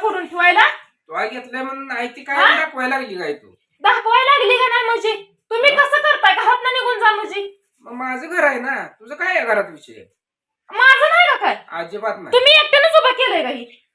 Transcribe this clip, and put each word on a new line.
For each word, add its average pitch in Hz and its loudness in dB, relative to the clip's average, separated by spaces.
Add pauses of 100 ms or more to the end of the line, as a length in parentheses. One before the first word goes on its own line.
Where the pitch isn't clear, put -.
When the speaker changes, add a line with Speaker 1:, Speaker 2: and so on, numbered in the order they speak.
Speaker 1:
फोडून 392 -4
ठेवायला? 359 2
Speaker 2:
तू - -10
घेतलंय 247 -12
म्हणून 269 -10
नाही 247 -8
ती 262 -18
काय 285 -6
Speaker 1:
हा? 349 4
Speaker 2:
दाखवायला 269 -4
लागली 202 -10
काय 156 -6
तू? - -16 (260)
Speaker 1:
दाखवायला 466 2
लागली 494 2
का 494 0
नाही 480 0
म्हणजे? 453 -2 (380)
तुम्ही 508 2
Speaker 2:
हा? 571 2
Speaker 1:
कसं 571 0
करताय? 554 2
घरात 480 0
निघून 494 -2
जा 427 4
म्हणजे? 403 -8 (200)
Speaker 2:
मग - -20
माझं 254 -10
घर 339 0
आहे 269 0
ना, 240 -8 (140)
तुझं 233 -18
काय 359 -6
या 294 -2
घरात 208 -2
विषय? 120 -20 (680)
Speaker 1:
माझं 523 4
नाही 679 4
का 508 0
काय? - -6
Speaker 2:
अजिबात 220 -8
नाही. - -8
Speaker 1:
तुम्ही 508 6
एकट्यानेच 605 4
उभं 508 2
केलंय 453 0
का 247 -6
हे? 240 -14